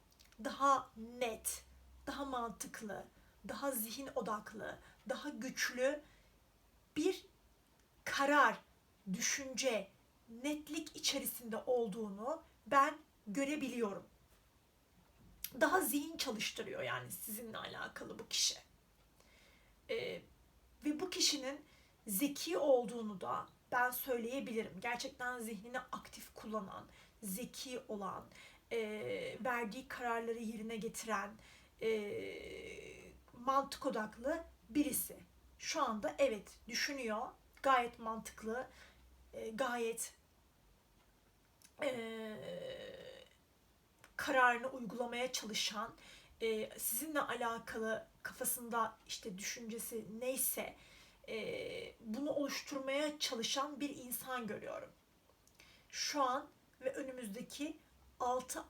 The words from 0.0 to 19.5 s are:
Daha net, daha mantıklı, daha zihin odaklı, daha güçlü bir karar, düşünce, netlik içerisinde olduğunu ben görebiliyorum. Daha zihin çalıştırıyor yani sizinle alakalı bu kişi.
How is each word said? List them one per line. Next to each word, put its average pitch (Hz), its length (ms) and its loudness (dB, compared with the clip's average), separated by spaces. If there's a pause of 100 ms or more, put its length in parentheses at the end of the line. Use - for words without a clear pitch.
Daha 269 520 4
net, 233 680 -2 (420)
daha 277 180 -2
mantıklı, 233 800 -4 (440)
daha 269 220 0
zihin 240 440 -4
odaklı, 214 640 -2 (300)
daha 262 200 -4
güçlü 254 760 2 (920)
bir 349 300 4 (760)
karar, 277 560 8 (520)
düşünce, 240 800 2 (380)
netlik 294 680 -4
içerisinde - 600 -2
olduğunu 226 880 0 (240)
ben 277 320 8 (280)
görebiliyorum. 233 800 0 (1500)
Daha 320 200 6
zihin 294 360 0
çalıştırıyor - 640 -2
yani 127 300 -2
sizinle 220 460 -6
alakalı - 600 -8
bu 226 100 -12
kişi. - 260 4 (1400)